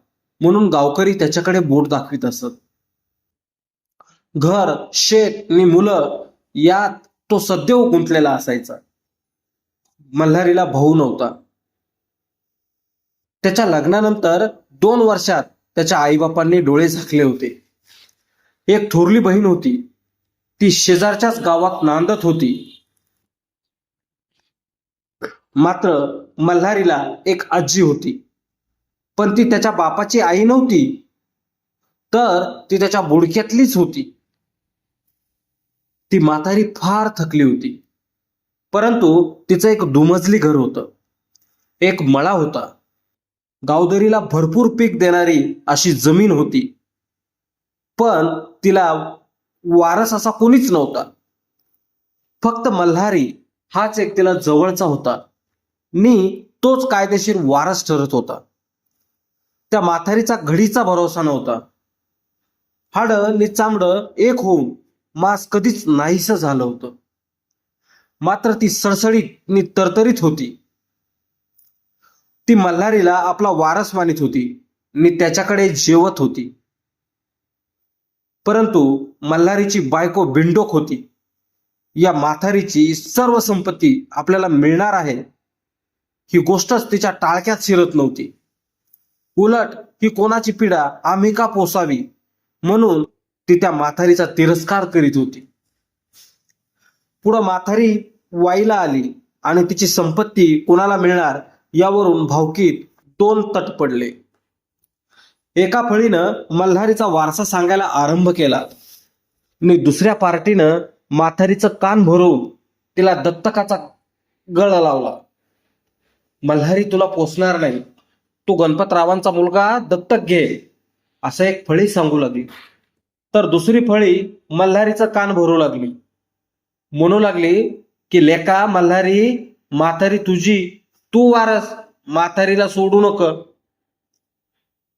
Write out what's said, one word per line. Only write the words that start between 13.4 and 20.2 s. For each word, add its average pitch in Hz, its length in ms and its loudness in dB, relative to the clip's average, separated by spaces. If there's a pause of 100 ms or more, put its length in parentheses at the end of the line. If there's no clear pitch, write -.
त्याच्या 190 220 0
लग्नानंतर 185 800 0 (240)
दोन 220 280 2
वर्षात 190 440 0 (320)
त्याच्या 170 220 0
आईबापांनी 160 640 2
डोळे 147 260 2
झाकले 156 360 -2
होते. 127 440 -4 (1000)
एक 208 240 0
थोरली 175 280 4
बहीण 208 260 2
होती, 170 400 0 (760)